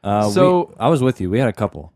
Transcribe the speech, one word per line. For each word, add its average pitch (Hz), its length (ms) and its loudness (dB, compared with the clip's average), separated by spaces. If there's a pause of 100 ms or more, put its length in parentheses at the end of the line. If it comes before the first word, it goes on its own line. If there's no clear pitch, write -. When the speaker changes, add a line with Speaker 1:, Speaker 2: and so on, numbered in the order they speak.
Speaker 1:
Uh, 104 240 0
we, 104 60 -2
Speaker 2:
So 180 460 2
Speaker 1:
I 117 100 0
was 151 120 2
with 127 180 0
you. 92 120 -4
We 113 80 0
had 127 100 0
a 101 40 -6
couple. 85 420 -8